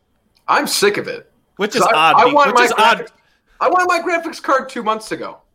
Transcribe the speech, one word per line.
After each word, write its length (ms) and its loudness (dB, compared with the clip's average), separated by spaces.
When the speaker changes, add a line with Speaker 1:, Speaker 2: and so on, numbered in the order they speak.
Speaker 1:
I'm 220 0
sick 280 0
of 120 -8
it. 200 -14
Speaker 2:
Which 160 -6
Speaker 1:
'Cause 100 0
Speaker 2:
is 60 2
Speaker 1:
I, 80 2
Speaker 2:
odd 240 4
Speaker 1:
I 80 6
Speaker 2:
be-, 60 0
Speaker 1:
want 180 6
Speaker 2:
which 40 -4
Speaker 1:
my 80 4
Speaker 2:
is 80 0
odd. 280 2
Speaker 1:
graphics, 80 -14
I 80 0
wanted 200 0
my 120 0
graphics 420 -6
card 260 -2
two 160 -12
months 280 -6
ago. 260 -12